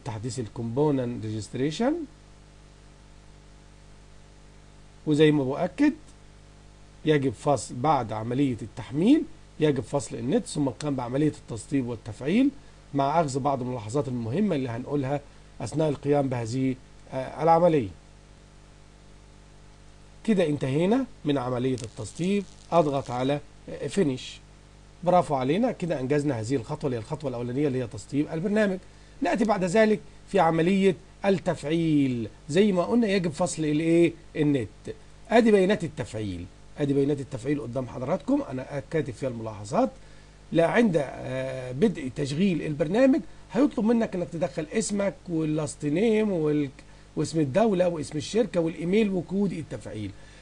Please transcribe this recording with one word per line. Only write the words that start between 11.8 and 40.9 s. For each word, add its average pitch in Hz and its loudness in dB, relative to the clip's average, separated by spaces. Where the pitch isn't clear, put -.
والتفعيل 147 0
مع 139 2
أخذ 139 0
بعض 135 0
الملاحظات 123 -4
المهمة 127 -2
اللي 131 -2
هنقولها 131 -4
أثناء 151 -2
القيام 143 0
بهذه، 127 -2
آه، 131 -8
العملية. 165 6
كده 190 4
انتهينا 156 2
من 143 2
عملية 123 -2
التسطيب. 175 -4
أضغط 143 2
على، 135 0
آه، - -8
finish. 139 -2
برافو 175 4
علينا، 135 0
كده 160 -4
أنجزنا 143 0
هذه 117 -2
الخطوة 151 -6
اللي 123 -2
هي 113 -4
الخطوة 147 -8
الأولانية 123 -2
اللي 127 -2
هي 117 -6
تسطيب 135 -4
البرنامج. 196 0
نأتي 277 0
بعد 208 0
ذلك 214 4
في 190 2
عملية 170 4
التفعيل. 151 0
زي 196 4
ما 180 2
قلنا 226 2
يجب 185 0
فصل 165 -2
الايه؟ 165 4
النت. 143 2
ادي 226 8
بيانات 196 4
التفعيل، 101 -6
ادي 143 0
بيانات 139 2
التفعيل 135 -6
قدام 123 -6
حضراتكم، 160 -2
انا 135 -8
كاتب 139 -2
فيها 131 -6
الملاحظات. 113 -2
لا، 165 4
عند، 185 4